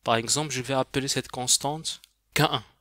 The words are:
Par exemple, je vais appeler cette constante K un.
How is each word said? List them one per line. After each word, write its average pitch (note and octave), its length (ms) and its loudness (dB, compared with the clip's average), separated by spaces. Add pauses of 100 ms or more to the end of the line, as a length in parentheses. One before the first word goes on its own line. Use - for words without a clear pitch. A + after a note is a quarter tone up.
Par A#2+ 100 4
exemple, B2 380 0
je B2+ 100 -4
vais C3+ 120 -4
appeler C3 340 0
cette - 200 -2
constante C#3+ 720 -2 (320)
K - 80 2
un. C#3+ 240 2 (160)